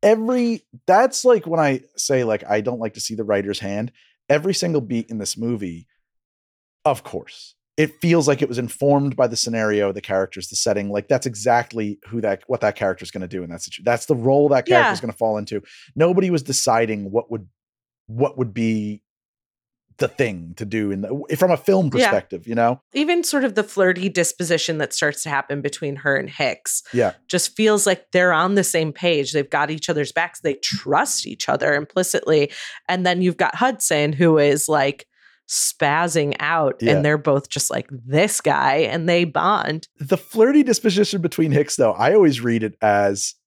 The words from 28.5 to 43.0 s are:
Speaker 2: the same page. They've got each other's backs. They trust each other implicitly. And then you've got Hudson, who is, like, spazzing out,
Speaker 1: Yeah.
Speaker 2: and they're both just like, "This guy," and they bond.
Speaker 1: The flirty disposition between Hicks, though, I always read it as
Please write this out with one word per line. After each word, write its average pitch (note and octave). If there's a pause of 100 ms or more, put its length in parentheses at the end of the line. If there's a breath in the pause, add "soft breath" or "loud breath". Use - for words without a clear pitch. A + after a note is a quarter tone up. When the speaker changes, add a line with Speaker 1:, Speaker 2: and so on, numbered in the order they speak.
Speaker 2:
the G3
same D#3+
page. D3+
They've C#3+
got D3
each D#3
other's D3+
backs. E3+
They D#3
trust -
each -
other D3
implicitly. D3+ (340 loud breath)
And F3+
then F3+
you've F3+
got -
Hudson, E3+
who D#3+
is, D3
like, C#3+ (400 soft breath)
spazzing D#3
out, D3+
Speaker 1:
Yeah. A#2
Speaker 2:
and C#3+
they're D3+
both C#3
just -
like, B2+
"This C#3
guy," C#3
and D#3+
they F3
bond. E3 (120)
Speaker 1:
The D3+
flirty C4+
disposition G#3
between D#3+
Hicks, C#3+
though, A#2
I C3
always D3+
read A#2
it G#2+
as G2+ (120)